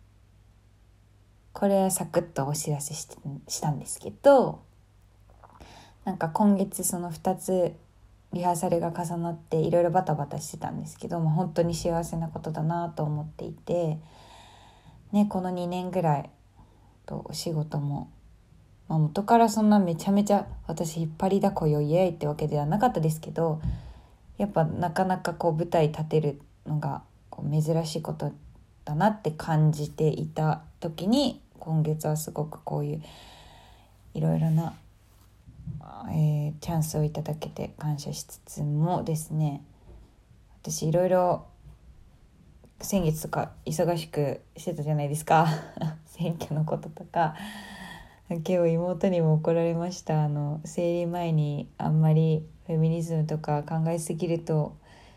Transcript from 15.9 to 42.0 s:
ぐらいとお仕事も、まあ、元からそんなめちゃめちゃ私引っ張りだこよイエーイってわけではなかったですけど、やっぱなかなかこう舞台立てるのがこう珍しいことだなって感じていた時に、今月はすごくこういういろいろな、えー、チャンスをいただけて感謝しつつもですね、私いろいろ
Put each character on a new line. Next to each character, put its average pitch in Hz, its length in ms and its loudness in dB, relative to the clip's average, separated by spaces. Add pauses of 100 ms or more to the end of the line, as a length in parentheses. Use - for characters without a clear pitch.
ぐ 180 100 0
ら 151 180 4
い - 120 -10 (760)
と - 220 -10
お - 40 -12
仕 156 180 -6
事 151 300 -2
も、 143 280 -4 (800)
ま - 80 -2
あ、 160 60 4
元 156 240 2
か 233 140 6
ら 233 100 8
そ 214 120 0
ん 214 80 6
な 208 120 8
め 170 160 2
ち 160 100 -6
ゃ 196 60 4
め 202 100 4
ち 208 120 2
ゃ 196 120 2 (220)
私 165 300 -4
引 165 100 -2
っ - 100 -6
張 190 100 0
り 196 120 4
だ 196 100 4
こ 180 160 -2
よ 147 140 4
イ 147 160 0
エ 185 80 6
ー - 40 4
イ - 20 -
っ - 20 -6
て 151 160 -4
わ 147 80 -2
け 156 100 -4
で 147 100 -2
は 147 100 0
な 175 120 0
か 247 100 4
っ 247 40 2
た 175 80 -2
で 160 100 2
す 156 100 -6
け - 120 -12
ど、 156 280 0 (760)
や 202 100 0
っ 202 40 -8
ぱ 165 140 4
な 165 280 -2
か 190 120 2
な 185 140 2
か 175 160 -4
こ 175 140 0
う 165 60 2
舞 170 140 -2
台 160 200 4
立 156 160 -4
て 156 160 2
る 147 200 -4 (260)
の 151 120 -2
が 143 240 -4 (280)
こ - 140 -12
う 147 60 -2
珍 156 340 2
し - 120 -8
い 160 60 -4
こ 170 100 -6
と 147 180 -4 (540)
だ 151 100 -6
な 170 140 4
っ 208 140 0
て 156 100 -2
感 156 400 2
じ 151 180 -4
て - 160 0
い 156 220 0
た 156 340 0 (160)
時 170 300 -6
に、 269 340 2 (160)
今 156 240 0
月 156 240 -2
は 151 100 0
す 156 140 -6
ご 151 140 -4
く 151 180 -12
こ 147 160 -6
う 147 60 -2
い 147 100 -4
う 156 80 -8 (1120)
い 160 60 -4
ろ 160 140 2
い 160 60 0
ろ 160 100 2
な、 165 240 2 (1400)
え 151 380 2
ー、 151 100 -10
チ - 100 -8
ャ 165 80 0
ン 156 40 2
ス 156 160 -2
を 151 60 2
い 151 60 0
た 151 120 -4
だ 151 120 -4
け - 140 -8
て - 300 -8
感 151 200 -2
謝 - 140 -8
し - 120 -10
つ - 220 -18
つ - 160 -10
も 151 420 2
で 160 120 -2
す - 140 -8
ね、 156 320 -2 (1000)
私 156 260 -4
い 156 40 2
ろ 175 140 4
い - 20 2
ろ 180 380 4 (1300)